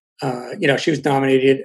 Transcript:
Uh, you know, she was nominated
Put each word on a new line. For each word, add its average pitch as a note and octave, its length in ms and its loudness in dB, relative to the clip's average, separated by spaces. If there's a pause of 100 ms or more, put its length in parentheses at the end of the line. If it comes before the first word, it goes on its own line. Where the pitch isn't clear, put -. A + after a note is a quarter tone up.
(200)
Uh, B2 380 -6
you D#3+ 80 0
know, C#3 100 2
she - 140 -2
was C#3+ 140 -2
nominated C3+ 600 2